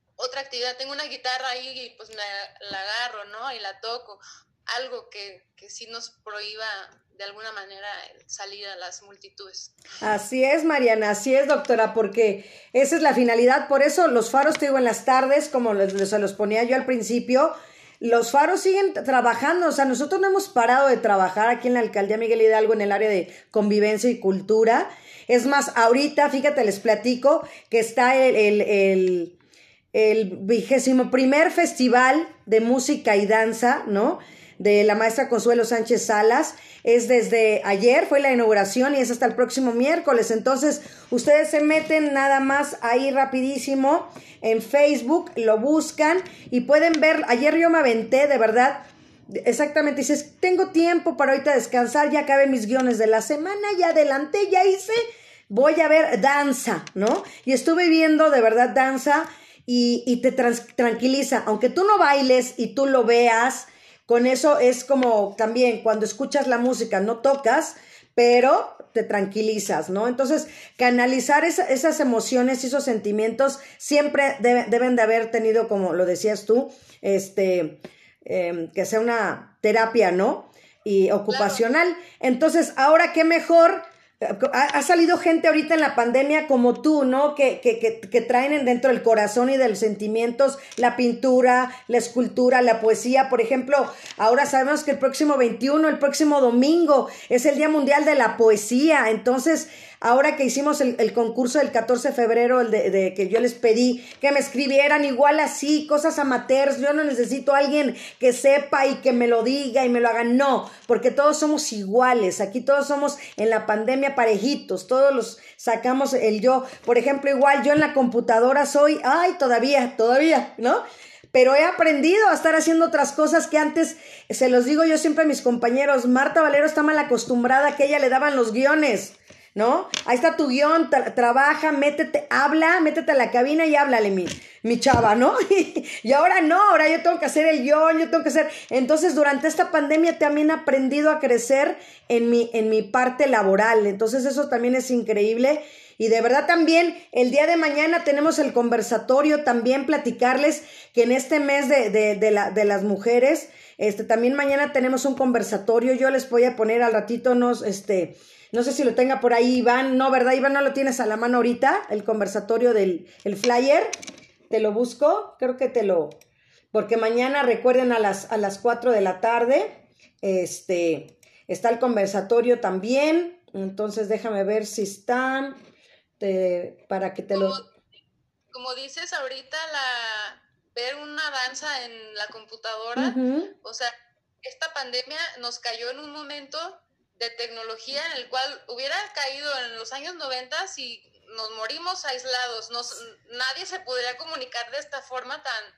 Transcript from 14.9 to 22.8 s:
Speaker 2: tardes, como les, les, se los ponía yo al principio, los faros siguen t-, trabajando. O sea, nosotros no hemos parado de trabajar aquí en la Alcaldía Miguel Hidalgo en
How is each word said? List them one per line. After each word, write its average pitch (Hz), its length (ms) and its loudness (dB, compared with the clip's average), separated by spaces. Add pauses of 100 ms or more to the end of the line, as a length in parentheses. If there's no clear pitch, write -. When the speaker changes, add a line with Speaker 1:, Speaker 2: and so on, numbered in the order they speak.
Speaker 2:
tardes, 269 440 2
como 240 240 -2
les, 196 200 0
les, 196 160 -2
se 208 100 -2
los 202 140 -4
ponía 214 300 -2
yo 247 120 0
al 262 100 -2
principio, 240 640 0 (500)
los 233 300 0
faros 311 280 2
siguen 381 340 0
t-, 294 100 -8
trabajando. 269 640 0
O 294 40 0
sea, 277 140 0
nosotros 285 340 -2
no 392 80 0
hemos 381 220 0
parado 247 400 2
de 247 80 2
trabajar 202 520 0
aquí 240 200 -2
en 247 60 0
la 240 40 0
Alcaldía 214 380 -2
Miguel 226 240 0
Hidalgo 220 320 4
en 208 80 0